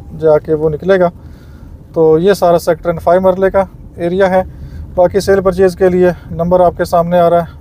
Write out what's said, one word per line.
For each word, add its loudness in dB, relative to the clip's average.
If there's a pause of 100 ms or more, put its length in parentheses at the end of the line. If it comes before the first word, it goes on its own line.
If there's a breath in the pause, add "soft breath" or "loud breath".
(180)
जाके 2
वो -2
निकलेगा। 0 (880 loud breath)
तो 4
ये 2
सारा 2
सेक्टर -2
एन -4
फ़ाइव 2
मरले 2
का 0 (300)
area 0
है। 0 (520 loud breath)
बाकी 2
sale 2
purchase 0
के 2
लिए 2 (180 loud breath)
number 0
आपके 0
सामने 0
आ 4
रहा 2
है, -6 (120)